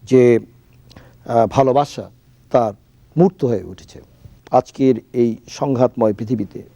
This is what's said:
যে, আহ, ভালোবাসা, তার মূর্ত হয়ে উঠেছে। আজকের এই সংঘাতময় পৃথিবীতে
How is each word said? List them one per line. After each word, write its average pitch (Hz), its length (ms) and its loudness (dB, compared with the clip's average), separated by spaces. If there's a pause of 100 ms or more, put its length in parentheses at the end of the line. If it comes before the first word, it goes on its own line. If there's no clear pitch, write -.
যে, 123 360 4 (840)
আহ, 117 220 2
ভালোবাসা, 131 600 -2 (420)
তার 113 220 0 (440)
মূর্ত 185 280 0
হয়ে 110 180 -2
উঠেছে। - 380 -20 (500)
আজকের 131 440 0 (180)
এই 117 220 0 (140)
সংঘাতময় 120 640 -2
পৃথিবীতে 110 500 -8 (120)